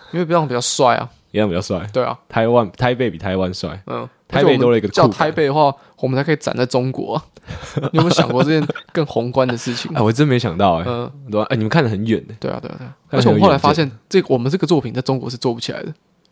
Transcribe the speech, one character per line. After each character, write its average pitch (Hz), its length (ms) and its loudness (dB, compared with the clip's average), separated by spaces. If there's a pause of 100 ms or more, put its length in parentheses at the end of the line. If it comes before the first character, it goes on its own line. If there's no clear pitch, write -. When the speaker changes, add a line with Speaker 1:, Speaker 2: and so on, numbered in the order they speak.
(120)
Speaker 1:
因 165 80 -4
为 180 60 -2
这 160 80 -2
样 160 140 0
比 127 60 -6
较 123 60 -2
帅 123 360 2
啊。 120 140 -4 (220)
Speaker 2:
一 101 60 -6
样 107 100 2
比 85 80 -2
较 95 60 -2
帅。 98 320 -6
Speaker 1:
对 127 100 0
啊。 120 140 -6 (100)
Speaker 2:
台 113 200 0
湾， 117 240 4
台 127 220 0
北 123 160 -2
比 82 80 -8
台 92 200 -4
湾 92 160 -2
帅。 95 340 -10
Speaker 1:
嗯。 120 200 -8 (200)
Speaker 2:
台 143 160 2
北 135 140 4
多 123 140 4
了 117 60 4
一 104 40 0
个 101 60 0
酷 95 80 -10
感。 - 0 -
Speaker 1:
而 - 0 -
且 190 60 4
我 156 60 8
们 107 60 0
叫 - 40 -10
台 156 140 0
北 156 140 0
的 139 80 0
话， 147 200 4 (240)
我 131 100 -4
们 131 100 -2
才 139 60 0
可 160 80 0
以 147 40 2
展 - 200 -4
在 123 100 0
中 127 260 0
国 - 240 -6
啊。 - 80 -4 (320)
<laughs> - 360 -8
你 160 80 2
有 - 20 6
没 - 20 4
有 175 60 2
想 160 200 2
过 123 140 0
这 147 60 0
件 156 160 2 (280)
更 156 120 0
宏 123 260 -4
观 127 160 2
的 120 100 -2
事 120 160 -6
情？ - 220 -8
Speaker 2:
哎， 120 60 2
我 110 100 4
真 147 160 2
没 127 100 2
想 90 200 -4
到 95 180 4
哎。 85 100 -2
Speaker 1:
嗯。 120 260 -6 (200)
Speaker 2:
对 104 80 0
啊， 107 100 0
哎， - 60 -2
你 110 80 0
们 110 60 -2
看 151 140 2
得 113 60 0
很 107 160 -4
远 110 240 0
哎。 110 100 -18
Speaker 1:
对 - 120 -6
啊， - 100 -8
对 - 80 -12
啊， - 80 -14
对 127 80 -16
啊。 127 100 -18 (140)
Speaker 2:
看 135 100 0
得 120 60 4
很 170 80 6
远 151 60 4
见。 - 0 -
Speaker 1:
而 - 0 -
且 - 20 4
我 196 40 8
后 175 60 8
来 139 60 4
发 147 160 2
现， 147 160 0 (200)
这 190 120 4
个， - 80 -2
我 131 80 4
们 127 140 -2
这 190 60 0
个 156 100 -2
作 151 140 4
品 117 120 -6
在 127 80 -4
中 135 160 0
国 120 120 -8
是 123 80 -8
做 120 160 -2
不 117 60 -10
起 - 120 -8
来 - 120 -10
的， - 40 -10 (440)